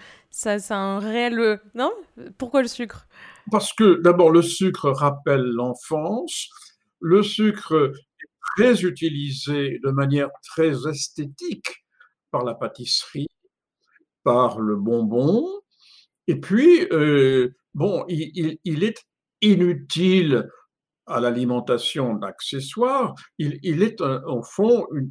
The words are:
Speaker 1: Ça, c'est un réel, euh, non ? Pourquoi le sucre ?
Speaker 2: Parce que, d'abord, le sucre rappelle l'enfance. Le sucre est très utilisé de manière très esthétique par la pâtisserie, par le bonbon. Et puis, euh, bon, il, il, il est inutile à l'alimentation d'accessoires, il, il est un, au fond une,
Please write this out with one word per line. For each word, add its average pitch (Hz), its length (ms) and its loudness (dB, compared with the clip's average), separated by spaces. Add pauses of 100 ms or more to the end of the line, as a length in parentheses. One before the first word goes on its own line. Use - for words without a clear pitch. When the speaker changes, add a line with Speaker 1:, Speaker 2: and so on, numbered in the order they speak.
(300)
Speaker 1:
Ça, 208 280 -4
c'est 208 160 -8
un 196 240 -4
réel, 233 400 -2
euh, 220 180 2 (180)
non ? 262 160 -2 (460)
Pourquoi 262 240 0
le 240 80 -2
sucre ? - 400 -12 (420)
Speaker 2:
Parce 196 220 0
que, 185 300 6
d'abord, 170 280 6
le 170 120 8
sucre 170 480 -2
rappelle 139 520 0
l'enfance. 151 1080 -4 (500)
Le 180 220 4
sucre 180 720 0
est - 340 -20 (280)
très 233 280 4
utilisé 143 1000 -4
de 135 80 -2
manière 139 380 0 (160)
très 151 420 -2
esthétique - 1000 -10 (440)
par 127 140 -4
la 120 100 -6
pâtisserie, - 760 -8 (920)
par 120 380 2
le 107 160 0
bonbon. 117 720 0 (800)
Et 143 120 -2
puis, 254 540 4
euh, 135 640 4 (180)
bon, 170 360 -2
il, 156 260 -6
il, 156 300 -4
il 160 200 -2
est 214 180 -4 (380)
inutile 175 1080 2 (600)
à 120 120 -4
l'alimentation 123 960 -2
d'accessoires, 143 1000 -4 (240)
il, 143 240 -4
il 170 200 0
est 226 180 0
un, 135 240 -2
au 127 180 -6
fond 214 520 0
une, 139 160 -4